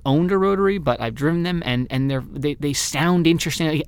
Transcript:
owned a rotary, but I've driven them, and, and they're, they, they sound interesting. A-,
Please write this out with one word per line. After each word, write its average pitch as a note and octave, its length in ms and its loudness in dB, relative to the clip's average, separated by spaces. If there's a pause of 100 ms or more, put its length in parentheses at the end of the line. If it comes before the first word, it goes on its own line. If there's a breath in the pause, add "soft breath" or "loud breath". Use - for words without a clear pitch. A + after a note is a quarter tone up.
owned D#3 260 4
a G3+ 60 2
rotary, G3 400 2
but C3 240 -2
I've A#2 140 -4
driven D#3+ 280 0
them, F3 220 -2
and, B2 240 -2
and C3+ 220 0
they're, C3+ 100 0
they, C3+ 320 -4
they C#3+ 220 -4
sound E3+ 520 2
interesting. E3 400 2
A-, D#3+ 220 0